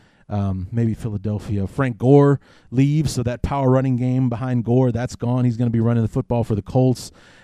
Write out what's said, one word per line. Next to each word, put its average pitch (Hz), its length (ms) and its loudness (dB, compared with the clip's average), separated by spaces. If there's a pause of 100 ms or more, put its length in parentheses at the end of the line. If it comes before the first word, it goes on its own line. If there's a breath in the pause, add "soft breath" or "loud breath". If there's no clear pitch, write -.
(300 soft breath)
Um, 95 420 -4
maybe 113 220 -2
Philadelphia. 104 760 -6
Frank 131 300 -4
Gore 143 420 6 (320 soft breath)
leaves, 143 420 0
so 127 100 -4
that 120 200 -4
power 139 260 0
running 131 260 2
game 127 320 0
behind 120 380 -4
Gore, 123 260 2
that's 120 240 -6
gone. 123 300 -2
He's 117 120 0
gonna 120 120 0
be 117 100 0
running 117 240 2
the 107 60 0
football 120 340 -2
for - 120 -2
the - 60 -2
Colts. 127 500 0 (320 loud breath)